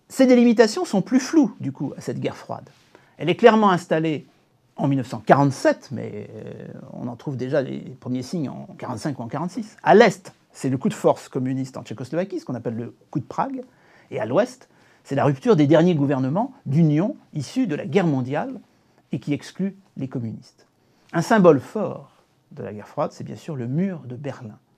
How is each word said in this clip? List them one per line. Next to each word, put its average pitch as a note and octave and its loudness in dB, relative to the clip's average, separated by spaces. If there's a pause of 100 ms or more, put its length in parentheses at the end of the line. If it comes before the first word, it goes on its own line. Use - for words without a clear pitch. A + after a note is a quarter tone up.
Ces - 4
délimitations A#3+ 6
sont F#3+ 0
plus B3 0
floues, C#4+ 2
du C3+ -6
coup, - -6
à - -16
cette C3 -6
guerre C#3 -6
froide. - -14 (480)
Elle D3 -4
est F3 0
clairement A3 6
installée D#3+ -2 (540)
en - 0
mille C#3 0
neuf B2 -6
cent B2 -10
quarante-sept, C#3+ 2
mais, A2 -10
euh, - -14 (260)
on - -10
en A#2+ -8
trouve C#3+ -8
déjà C3 -2
les C3+ -8
premiers B2+ -8
signes C#3+ -6
en C3+ -12 (100)
quarante-cinq B2 -8
ou C3+ -10
en - -10
quarante-six. - -8
À D#3+ 6
l'Est, - 4 (180)
c'est - -6
le C3 0
coup E3 -4
de - 0
force - 0
communiste C3 -6
en A2 -12
Tchécoslovaquie, F#3 -8
ce - -14
qu'on - -8
appelle A#2 -6
le A#2 -10 (140)
coup - -6
de A2 -8
Prague, B3+ -6 (480)
et C3 -8
à A2+ -6
l'Ouest, F#3 -2 (340)
c'est - -8
la B2 0
rupture D3+ 2
des D3+ 6
derniers E3+ 6
gouvernements C#3+ -2 (140)
d'union D#3 2 (160)
issus G3 -4
de E3 -4
la C3 -6
guerre F3 2
mondiale D3 -4 (500)
et D3 -6
qui D3 -6
exclut F#3+ -8 (220)
les C3+ -8
communistes. - -12 (440)
Un E3 -2
symbole F3+ 6
fort C#3+ -10 (400)
de - -18
la G2+ -12
guerre G#2 -16
froide, D3+ -6
c'est - -18
bien C3 -12
sûr D3 -12
le A#2+ -8
mur D#3+ -4
de B2 -12
Berlin, B2 -14 (180)